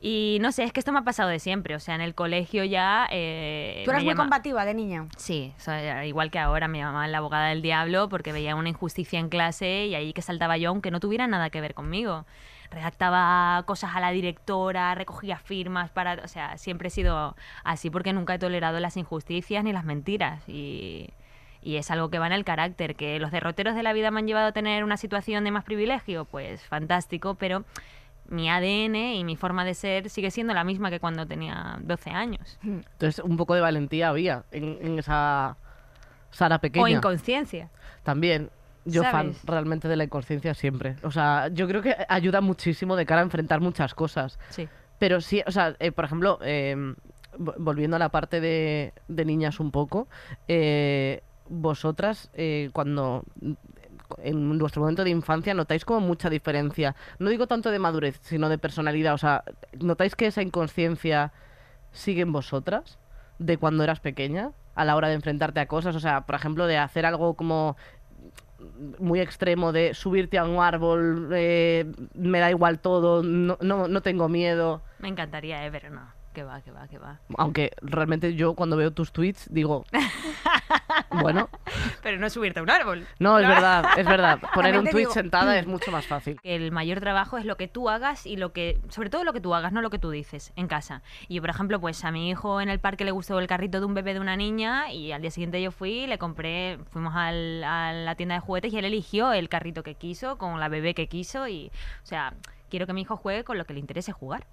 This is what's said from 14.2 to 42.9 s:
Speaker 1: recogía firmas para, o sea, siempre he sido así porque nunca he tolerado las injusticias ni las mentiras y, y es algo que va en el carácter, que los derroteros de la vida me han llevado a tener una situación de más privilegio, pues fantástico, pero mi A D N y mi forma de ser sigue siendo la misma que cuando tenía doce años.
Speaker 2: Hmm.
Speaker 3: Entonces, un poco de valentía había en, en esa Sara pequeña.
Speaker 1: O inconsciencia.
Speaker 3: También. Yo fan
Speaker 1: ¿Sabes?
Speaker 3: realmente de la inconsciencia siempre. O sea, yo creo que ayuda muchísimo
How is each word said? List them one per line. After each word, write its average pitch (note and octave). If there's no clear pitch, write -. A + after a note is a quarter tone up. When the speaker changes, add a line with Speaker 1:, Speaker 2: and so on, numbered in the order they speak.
Speaker 1:
recogía F#3
firmas F3+
para, F3+
o E3+
sea, D#3
siempre F3+
he -
sido E3
así E3
porque F3+
nunca F#3
he F3
tolerado E3+
las F3
injusticias F3
ni G#3+
las F3
mentiras D#3
y, C3
y D3+
es D3
algo D#3+
que E3+
va E3
en F3
el G3
carácter, E3
que D3+
los D3+
derroteros F#3+
de A#3
la A3
vida A3
me A3
han G#3+
llevado G#3+
a G#3+
tener G#3+
una G#3
situación G#3
de G3+
más G#3
privilegio, G#3
pues -
fantástico, F3
pero F#3+
mi E3
A F3+
D G3+
N A3
y F3+
mi E3
forma F#3
de F#3
ser G3
sigue F#3+
siendo A#3
la E3+
misma F#3+
que E3+
cuando E3
tenía D#3+
doce E3
años. G3+
Speaker 2:
Hmm. G#3
Speaker 3:
Entonces, -
un E3+
poco E3+
de F3+
valentía D#3
había D#3
en, D3+
en D#3+
esa C#3+
Sara E3
pequeña. D#3+
Speaker 1:
O A3+
inconsciencia. G3+
Speaker 3:
También. D3+
Yo E3
fan B3+
Speaker 1:
¿Sabes? -
Speaker 3:
realmente D#3+
de D#3+
la D#3
inconsciencia D3
siempre. C3
O D#3
sea, D3
yo F3
creo F#3+
que A#3+
ayuda F#3+
muchísimo F#3